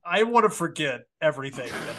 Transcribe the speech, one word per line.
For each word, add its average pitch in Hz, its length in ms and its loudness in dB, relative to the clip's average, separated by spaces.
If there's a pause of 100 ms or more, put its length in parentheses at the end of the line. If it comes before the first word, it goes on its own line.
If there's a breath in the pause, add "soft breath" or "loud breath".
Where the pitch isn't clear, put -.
I 185 180 2
wanna 233 260 4
forget 147 520 -4 (200)
everything 135 480 -2
that - 300 -8